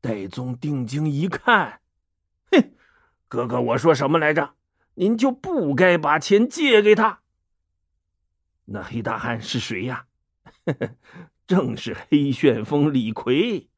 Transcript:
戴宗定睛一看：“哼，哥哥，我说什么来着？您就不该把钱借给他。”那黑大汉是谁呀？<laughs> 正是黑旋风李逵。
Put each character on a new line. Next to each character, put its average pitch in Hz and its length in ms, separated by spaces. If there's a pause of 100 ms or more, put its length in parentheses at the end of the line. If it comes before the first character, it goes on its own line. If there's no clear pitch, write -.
戴 107 240
宗 123 320
定 139 280
睛 147 220
一 147 200
看 190 520 (720)
：“哼， 330 200 (540)
哥 123 200
哥， 123 140
我 117 180
说 160 160
什 139 160
么 165 80
来 151 160
着？ 156 200 (420)
您 214 200
就 254 160
不 254 420
该 180 220
把 151 220
钱 202 280
借 269 360
给 214 120
他。” 220 260 (1500)
那 101 160
黑 113 180
大 110 160
汉 113 240
是 117 180
谁 107 260
呀？ 127 220 (580)
<laughs> - 840
正 135 300
是 104 180
黑 143 360
旋 120 340
风 147 280
李 113 200
逵。 160 640